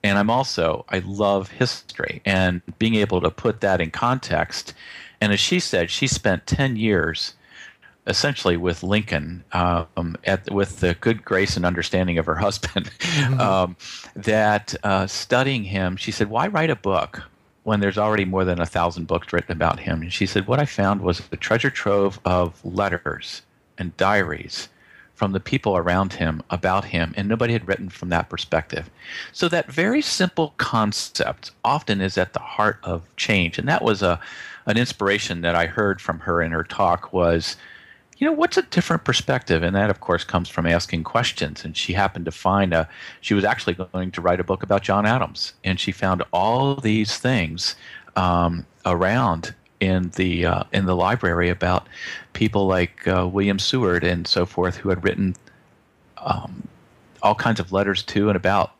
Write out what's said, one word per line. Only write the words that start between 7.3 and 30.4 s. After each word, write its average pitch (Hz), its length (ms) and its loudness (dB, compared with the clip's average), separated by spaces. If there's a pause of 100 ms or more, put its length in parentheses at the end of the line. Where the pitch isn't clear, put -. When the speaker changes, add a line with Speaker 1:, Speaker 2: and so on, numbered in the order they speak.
Speaker 1:
essentially 98 520 0
with 87 260 -2
Lincoln, 90 680 -2
um, 85 720 -2
at, 95 260 -2
with 98 300 -2
the 87 140 2
good 113 280 0
grace 95 320 0
and 87 100 -2
understanding 87 520 0
of 82 80 0
her 82 100 0
<laughs> 104 120 0
husband, - 520 -4
Speaker 2:
Mm-hmm. 143 400 0
Speaker 1:
um, 95 380 2 (400)
that, 107 680 2
uh, 95 240 2
studying 127 560 0
him, 95 320 -2
she - 160 -6
said, 101 180 0
"Why 123 180 0
write 165 220 0
a 143 60 0
book - 480 -2 (400)
when 107 160 2
there's 98 180 2
already 107 280 2
more 92 180 0
than 90 160 2
a 85 60 2
thousand 85 420 -2
books - 240 -2
written 87 220 0
about 82 260 0
him?" 82 220 -2
And 87 100 -8
she - 140 0
said, 92 200 -2
"What 127 140 2
I 147 60 2
found 98 340 0
was 90 220 0 (100)
a - 60 -8
treasure 117 320 0
trove 98 560 0
of 90 400 0
letters 87 760 -4 (340)
and 87 180 -8
diaries 95 720 0 (480)
from 98 160 0
the 95 80 -2
people 104 380 0
around 90 340 2
him, 80 380 -2
about 92 340 0
him, 82 320 -2
and 101 140 -4
nobody 117 240 0
had 107 120 -2
written 95 220 -4
from 90 220 -10
that 82 180 2
perspective." - 640 -4 (420)
So - 160 0
that 165 240 0
very 208 300 2
simple 175 560 0